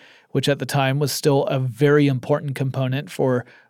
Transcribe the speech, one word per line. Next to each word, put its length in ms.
which 180
at 120
the 60
time 340
was 100
still 360
a 120
very 480
important 480
component 560
for 340